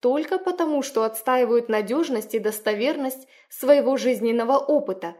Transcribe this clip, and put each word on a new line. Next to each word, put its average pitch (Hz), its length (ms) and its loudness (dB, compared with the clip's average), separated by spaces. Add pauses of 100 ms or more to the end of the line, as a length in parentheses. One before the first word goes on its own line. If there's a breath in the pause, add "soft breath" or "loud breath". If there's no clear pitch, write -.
только 302 380 0
потому, 339 440 -2
что 226 220 -2
отстаивают 233 640 0
надежность 247 640 -2
и 226 60 0
достоверность 233 880 -2 (200 soft breath)
своего 269 480 4
жизненного 233 640 0
опыта 190 600 -2